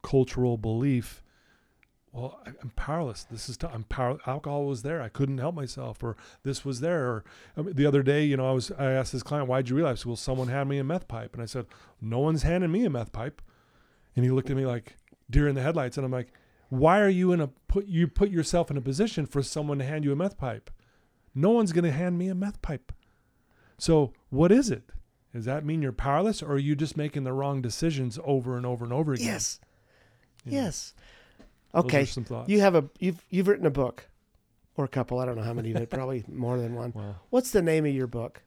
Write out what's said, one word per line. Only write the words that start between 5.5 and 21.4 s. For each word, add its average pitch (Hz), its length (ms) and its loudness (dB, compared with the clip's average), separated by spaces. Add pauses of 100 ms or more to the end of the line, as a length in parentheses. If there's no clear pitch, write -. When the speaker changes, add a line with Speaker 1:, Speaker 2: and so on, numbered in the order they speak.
Speaker 1:
myself," 127 480 -8
or 113 120 -4 (280)
this 135 220 -6
was 131 160 -4
there. 160 260 0
Or, 113 160 -4 (320)
I - 60 -4
mean, 175 140 -6
the 139 100 4
other 143 180 6
day, 143 220 4
you 143 120 2
know, 131 120 0
I 131 40 2
was, 127 180 0
I 135 200 0
asked 131 220 0
this 123 100 -6
client, 147 240 -2
"Why'd 127 220 0
you 123 60 2
relapse?" 143 300 0
"Well, 120 100 -4
someone 131 320 -2
handed 135 220 -2
me 139 100 -2
a 139 40 -2
meth 165 240 -4
pipe." 113 260 -10
And 120 80 -10
I 117 40 -6
said, 113 200 -8 (360)
"No 113 180 -2
one's 151 240 2
handing 175 280 2
me 214 140 2
a 202 40 2
meth 120 220 -4
pipe." 120 300 -8 (760)
And 123 100 4
he 127 60 4
looked 131 180 0
at 139 80 -2
me 135 80 -2
like 120 320 -6 (320)
deer 147 180 6
in 139 80 2
the 135 60 -2
headlights. 139 360 -2
And 135 80 -2
I'm 131 60 -4
like, 127 200 -4 (380)
"Why 156 300 6
are 208 100 6
you 180 220 4
in 175 100 4
a, 147 60 0
put, - 400 -4
you 170 200 2
put 202 220 2
yourself 170 420 0
in 143 60 -2
a 135 40 -2
position 147 440 0
for 139 180 -2
someone 147 360 -4
to 131 60 -2
hand 151 180 -4
you 143 80 2
a 143 40 2
meth 190 220 -2
pipe? 117 320 -8 (680)
No 156 160 4